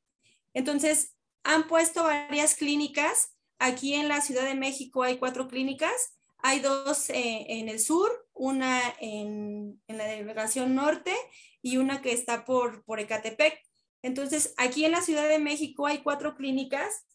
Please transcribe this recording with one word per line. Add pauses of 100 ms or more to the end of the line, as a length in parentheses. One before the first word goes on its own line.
(540)
Entonces, (260)
han
puesto
varias
clínicas. (220)
Aquí
en
la
Ciudad
de
México
hay
cuatro
clínicas. (220)
Hay
dos,
eh,
en
el
sur,
una (200)
en,
en
la
delegación
norte (480)
y
una
que
está
por,
por
Ecatepec. (420)
Entonces,
aquí
en
la
Ciudad
de
México
hay
cuatro
clínicas